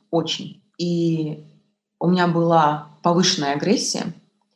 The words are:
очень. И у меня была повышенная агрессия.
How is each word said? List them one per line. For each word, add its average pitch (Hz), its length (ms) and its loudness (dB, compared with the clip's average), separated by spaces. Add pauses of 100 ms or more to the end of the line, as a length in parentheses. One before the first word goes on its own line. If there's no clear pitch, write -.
(120)
очень. - 500 -4 (160)
И 165 680 -2 (560)
у 165 80 -2
меня 175 200 4
была 160 640 2 (120)
повышенная 170 520 2
агрессия. - 600 -2 (420)